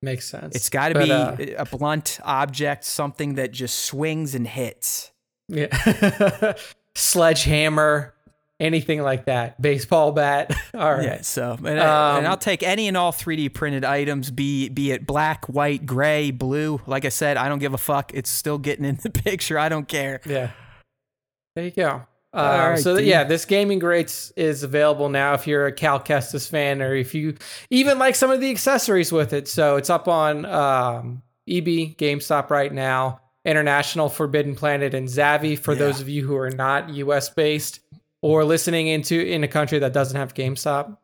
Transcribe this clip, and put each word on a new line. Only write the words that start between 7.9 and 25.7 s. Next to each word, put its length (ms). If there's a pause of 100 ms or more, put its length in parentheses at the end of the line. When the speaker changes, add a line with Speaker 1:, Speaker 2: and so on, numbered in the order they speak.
Speaker 1:
anything 420
like 240
that. 360
Baseball 500
bat. 420 (120)
<laughs> 80
All 200
right. 120
Speaker 2:
Yeah, 160
so, 320 (100)
and 160
I, 380
and 80
Speaker 1:
Um, 60
Speaker 2:
I'll 60
take 260
any 240
and 100
all 140
three 240
D 140
printed 360
items, 460
be, 380
be 220
it 160
black, 380
white, 400
gray, 460
blue. 540
Like 200
I 40
said, 280
I 100
don't 120
give 140
a 40
fuck. 360
It's 160
still 280
getting 260
in 200
the 60
<laughs> 0
picture. 480
I 120
don't 180
care. 380
Speaker 1:
Yeah. 260 (1040)
There 100
you 60
go. 300 (340)
Speaker 2:
All 80
Speaker 1:
Um, 160 (120)
Speaker 2:
right, 80
Speaker 1:
so, 160
th-, 100
Speaker 2:
dude. 40
Speaker 1:
yeah, 160
this 200
Gaming 320
Greats 580
is 280
available 440
now 280
if 100
you're 220
a 40